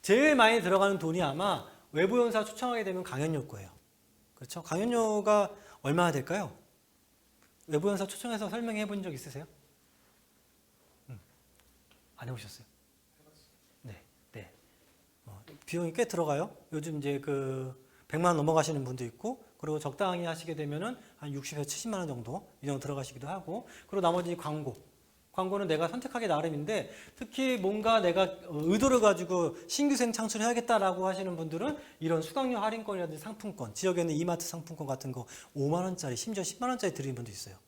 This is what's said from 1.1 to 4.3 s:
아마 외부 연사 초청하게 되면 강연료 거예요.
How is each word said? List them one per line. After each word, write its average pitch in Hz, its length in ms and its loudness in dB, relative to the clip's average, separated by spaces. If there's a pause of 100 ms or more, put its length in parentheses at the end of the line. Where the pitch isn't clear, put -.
아마 156 440 0 (260)
외부 190 280 4
연사 226 240 2
초청하게 233 400 -4
되면 185 200 -4
강연료 143 440 -2
거예요. 98 220 -14 (680)